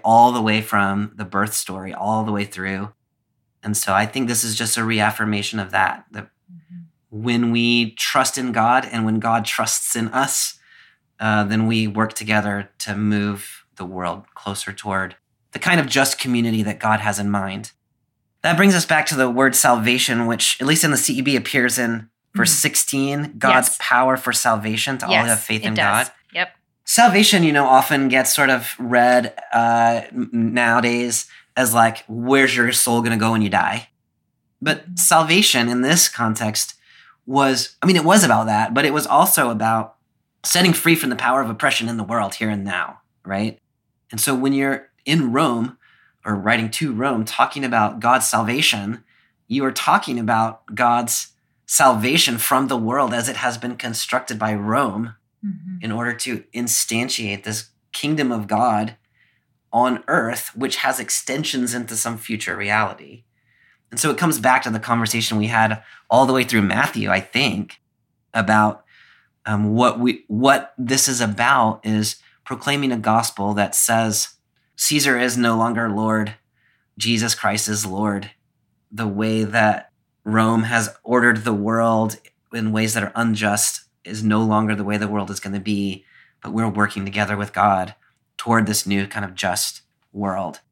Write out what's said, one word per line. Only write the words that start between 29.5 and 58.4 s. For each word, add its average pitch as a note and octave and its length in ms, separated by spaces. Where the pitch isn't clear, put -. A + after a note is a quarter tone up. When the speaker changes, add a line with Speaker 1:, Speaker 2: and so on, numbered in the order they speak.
Speaker 1:
uh, A#2 500
n-, B2 200
nowadays A#2+ 920
as, A#2+ 180
like, A2+ 320
"Where's B2 480
your A#2+ 160
soul A#2+ 320
gonna A#2 140
go A2+ 160
when A2 100
you G2+ 80
die?" G2 380
But D3+ 220
Speaker 2:
Mm-hmm. F3 120
Speaker 1:
salvation D#3+ 720
in B2 140
this D#3 260
context A2 640
was, C3+ 540
I D3+ 40
mean, F#3 100
it D3+ 80
was F#3+ 180
about A2+ 240
that, A2 260
but C#3 120
it C#3 80
was D3 120
also D3+ 460
about A2+ 460
setting F3 280
free E3+ 220
from C#3+ 160
the B2 60
power B2+ 240
of A#2 100
oppression A#2 380
in A#2 80
the A2 80
world G2+ 320
here A2 120
and G#2 140
now, F#2 380
right? G2 340
And A2 80
so C#3+ 120
when C3+ 200
you're C#3 380
in C#3 280
Rome B2+ 440
or G#2+ 120
writing A2 340
to C#3+ 220
Rome, A2+ 320
talking C3 400
about A#2 340
God's A#2+ 300
salvation, A2+ 720
you C3+ 160
are C3 80
talking D3 480
about A2+ 560
God's A#2+ 560
salvation B2+ 720
from C3+ 300
the C3 80
world A#2 360
as A#2+ 160
it B2 100
has A#2+ 200
been B2 180
constructed A#2+ 640
by A2 160
Rome A2 640
Speaker 2:
Mm-hmm. F#3 400
Speaker 1:
in A2 80
order A#2+ 220
to A2+ 300
instantiate A2+ 920
this A2 260
kingdom D3 400
of A2 160